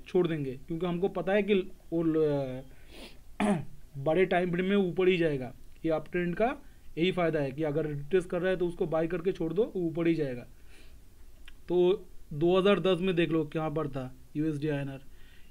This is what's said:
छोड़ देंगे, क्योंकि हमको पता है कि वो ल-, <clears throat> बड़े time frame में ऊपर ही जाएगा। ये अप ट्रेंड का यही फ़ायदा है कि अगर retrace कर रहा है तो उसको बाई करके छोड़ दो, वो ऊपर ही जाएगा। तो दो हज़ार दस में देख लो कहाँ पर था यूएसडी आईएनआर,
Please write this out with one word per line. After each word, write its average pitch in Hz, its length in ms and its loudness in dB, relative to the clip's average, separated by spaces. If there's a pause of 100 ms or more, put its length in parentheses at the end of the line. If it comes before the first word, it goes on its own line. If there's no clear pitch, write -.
छोड़ 180 240 4
देंगे, 143 320 -2
क्योंकि 165 280 -6
हमको 175 240 0
पता 190 220 -2
है 208 100 4
कि 202 120 2 (380)
वो 165 100 2
ल-, 143 600 2 (800)
<clears throat> 196 240 2 (340)
बड़े 160 280 4
time 180 260 2
frame 180 140 0
में 202 120 4
ऊपर 185 300 4
ही 185 80 6
जाएगा। 143 360 0 (320)
ये 165 80 2
अप 151 180 -2
ट्रेंड 175 260 0
का 262 200 2 (420)
यही 180 140 4
फ़ायदा 165 280 2
है 139 120 0
कि 147 120 -4
अगर 151 220 0
retrace 151 400 0
कर 180 140 -2
रहा 185 100 2
है 185 60 2
तो 175 100 0
उसको 175 220 -2
बाई 165 200 2
करके 180 240 0
छोड़ 165 200 -2
दो, 190 140 2
वो 185 160 -4
ऊपर 165 240 0
ही 170 80 4
जाएगा। 131 320 -4 (1200)
तो 180 380 4 (280)
दो 170 240 4
हज़ार 190 240 6
दस 180 180 2
में 185 160 0
देख 165 140 2
लो 160 160 2
कहाँ 156 240 -2
पर 151 180 -2
था 127 220 -6 (260)
यूएसडी 151 320 0
आईएनआर, 139 320 -4 (500)